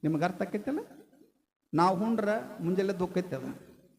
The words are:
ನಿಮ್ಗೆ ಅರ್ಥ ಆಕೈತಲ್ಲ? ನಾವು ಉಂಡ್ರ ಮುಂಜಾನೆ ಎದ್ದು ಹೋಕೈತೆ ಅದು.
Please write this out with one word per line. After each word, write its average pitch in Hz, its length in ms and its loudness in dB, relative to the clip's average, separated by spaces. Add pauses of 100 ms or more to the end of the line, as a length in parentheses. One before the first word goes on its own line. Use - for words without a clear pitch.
ನಿಮ್ಗೆ 156 220 2
ಅರ್ಥ 185 180 0
ಆಕೈತಲ್ಲ? 214 360 -4 (960)
ನಾವು 175 300 4
ಉಂಡ್ರ 220 240 2 (320)
ಮುಂಜಾನೆ 190 280 2
ಎದ್ದು 180 180 0
ಹೋಕೈತೆ 180 300 -2
ಅದು. 131 320 -8 (300)